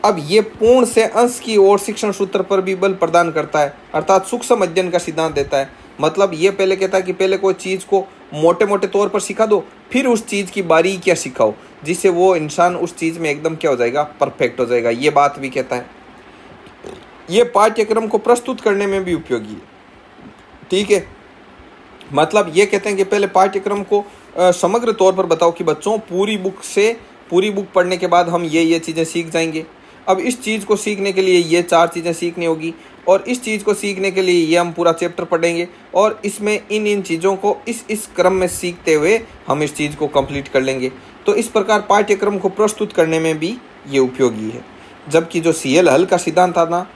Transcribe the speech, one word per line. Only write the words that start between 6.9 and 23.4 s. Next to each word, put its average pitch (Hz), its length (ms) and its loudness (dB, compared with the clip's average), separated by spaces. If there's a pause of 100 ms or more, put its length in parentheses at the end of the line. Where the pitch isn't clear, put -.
है 190 60 0
कि 185 100 -4
पहले 190 240 0
कोई 190 160 0
चीज़ 190 320 -6
को 196 140 2 (340)
मोटे 170 320 2
मोटे 202 220 -2
तौर 202 220 0
पर 202 100 -4
सिखा 214 260 0
दो, 208 180 2 (280)
फिर 262 160 0
उस 226 200 0
चीज़ 202 240 -4
की 196 100 -4
बारीकियाँ 175 540 2
सिखाओ, 123 380 -2 (300)
जिससे 180 260 0
वो 180 260 4
इंसान 170 400 0
उस 170 200 -6
चीज़ 165 240 -4
में 165 100 -2
एकदम 151 260 -4
क्या 156 160 0
हो 127 60 0
जाएगा, 123 260 0 (160)
परफेक्ट 135 400 -2
हो 123 60 0
जाएगा, 120 240 0
ये 127 200 0
बात 143 300 2
भी 135 100 -8
कहता 127 260 -6
है। 120 100 -8 (1400)
ये 202 160 4
पाठ्यक्रम 220 640 2
को 214 100 -2
प्रस्तुत 240 440 0
करने 202 260 0
में 196 160 -2
भी 180 100 -2
उपयोगी 113 400 -4
है, - 80 -16 (1120)
ठीक 196 200 0
है। 185 140 2 (1080)
मतलब 165 420 2
ये 196 100 6
कहते 202 240 -2
हैं 196 80 -2
कि 196 60 0
पहले 202 240 0
पाठ्यक्रम 196 560 0